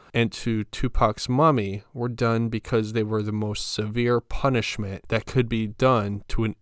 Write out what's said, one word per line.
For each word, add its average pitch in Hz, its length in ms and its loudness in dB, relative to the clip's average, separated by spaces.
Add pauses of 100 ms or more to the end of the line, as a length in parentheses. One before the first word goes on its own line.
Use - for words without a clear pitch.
(140)
and 117 200 2
to 110 320 -2
Tupac's - 640 0
mummy 123 540 2 (100)
were 120 160 -6
done 117 420 0
because 110 440 -2
they 113 100 0
were 107 200 -2
the 107 80 -2
most 107 420 -4
severe 117 480 0
punishment 110 840 -2
that 113 180 -2
could 127 240 0
be 113 160 0
done 107 640 0
to - 160 2
an 110 180 0